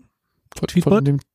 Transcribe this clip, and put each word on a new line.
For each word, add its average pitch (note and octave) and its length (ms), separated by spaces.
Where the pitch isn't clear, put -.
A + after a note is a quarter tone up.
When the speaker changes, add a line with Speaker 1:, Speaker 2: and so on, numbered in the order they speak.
Speaker 1:
von, - 100
Speaker 2:
Tweetbot? - 280
Speaker 1:
von C#3 100
dem, C#3+ 140